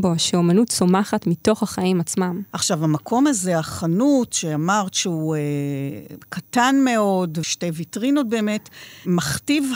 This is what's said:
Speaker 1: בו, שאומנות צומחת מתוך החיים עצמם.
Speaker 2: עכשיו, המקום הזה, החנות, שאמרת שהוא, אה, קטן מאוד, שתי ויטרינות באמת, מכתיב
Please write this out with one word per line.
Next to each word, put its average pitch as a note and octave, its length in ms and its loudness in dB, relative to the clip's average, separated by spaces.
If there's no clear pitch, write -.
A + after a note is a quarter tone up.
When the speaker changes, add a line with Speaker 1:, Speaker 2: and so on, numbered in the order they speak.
Speaker 1:
בו, F#3 160 2
שאומנות F3 520 4
צומחת G3 580 2
מתוך G#3+ 360 0
החיים F#3 360 0
עצמם. F3+ 420 -2
Speaker 2:
עכשיו, E3 300 -2
המקום F#3+ 440 0
הזה, F#3 320 0
החנות, A3+ 760 0
שאמרת F3+ 600 -2
שהוא, D#3+ 420 -2
אה, D3+ 40 -2
קטן B3 460 0
מאוד, F#3+ 560 2
שתי - 280 -4
ויטרינות A3 600 -2
באמת, G#3+ 400 -2
מכתיב F3+ 580 0